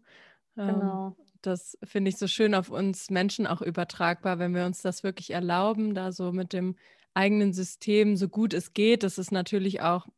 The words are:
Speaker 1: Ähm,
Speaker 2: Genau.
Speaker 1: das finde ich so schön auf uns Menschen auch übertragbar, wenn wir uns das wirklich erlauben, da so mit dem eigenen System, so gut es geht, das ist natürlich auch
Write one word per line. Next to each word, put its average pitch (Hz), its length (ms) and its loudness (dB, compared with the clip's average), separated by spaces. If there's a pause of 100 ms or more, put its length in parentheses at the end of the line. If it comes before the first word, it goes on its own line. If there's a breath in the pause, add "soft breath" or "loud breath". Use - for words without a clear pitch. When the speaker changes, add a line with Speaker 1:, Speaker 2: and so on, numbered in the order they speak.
(580 soft breath)
Speaker 1:
Ähm, 202 100 -4 (120)
Speaker 2:
Genau. 190 360 -4 (260)
Speaker 1:
das - 420 -6
finde 196 260 0
ich 190 80 -2
so 196 100 -2
schön 214 280 2
auf 185 140 0
uns 185 400 -4
Menschen 190 380 0
auch 175 140 -2
übertragbar, 170 800 -2
wenn 180 160 -2
wir 180 100 0
uns 180 160 -4
das 185 220 -4
wirklich 190 280 -8
erlauben, 202 600 0
da 185 200 -4
so 180 180 -4
mit 185 220 -4
dem 185 240 -2 (380 soft breath)
eigenen 202 380 4
System, 208 640 2
so 190 100 2
gut 214 260 0
es 170 200 -4
geht, 226 300 4
das 190 140 -2
ist 185 140 -6
natürlich 190 500 -2
auch 170 260 2 (100)